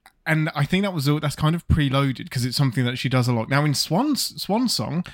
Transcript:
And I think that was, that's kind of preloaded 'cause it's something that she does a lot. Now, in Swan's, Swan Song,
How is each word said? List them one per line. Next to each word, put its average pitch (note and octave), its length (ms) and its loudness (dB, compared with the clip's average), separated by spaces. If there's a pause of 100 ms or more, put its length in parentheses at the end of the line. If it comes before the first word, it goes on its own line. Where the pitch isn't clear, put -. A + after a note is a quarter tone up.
(260)
And D#3 280 0
I D3 100 0
think F#3 180 2
that G3+ 100 -2
was, C#3+ 140 -2
that's D3 300 0
kind D#3 180 2
of E3+ 140 -6
preloaded C#3 640 2
'cause B2 140 -2
it's B2+ 120 -4
something C3 280 2
that B2 140 -2
she C3+ 100 -4
does B2 200 2
a B2 40 2
lot. A2+ 160 -2
Now, C#3+ 160 2
in D3 100 2
Swan's, - 680 -2
Swan A3+ 260 0
Song, - 460 -2